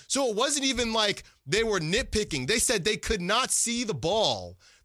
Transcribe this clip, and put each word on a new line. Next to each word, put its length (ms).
So 220
it 60
wasn't 300
even 280
like 300
they 180
were 160
nitpicking. 680
They 120
said 240
they 140
could 240
not 300
see 320
the 100
ball 640